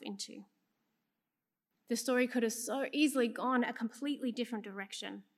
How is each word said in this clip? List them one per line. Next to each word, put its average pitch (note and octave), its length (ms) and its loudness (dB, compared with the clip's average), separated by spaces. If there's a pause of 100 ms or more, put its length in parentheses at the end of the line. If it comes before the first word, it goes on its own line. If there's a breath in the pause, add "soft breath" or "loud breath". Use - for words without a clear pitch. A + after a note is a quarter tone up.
into. G3 400 -10 (1500)
The A#3+ 80 2
story B3 320 4
could B3 140 2
have A3 100 2
so C4+ 400 -2
easily C4+ 360 4
gone B3 360 2
a A#3 80 -2
completely B3+ 580 -2
different A#3 320 -4
direction. G3 600 -10 (160)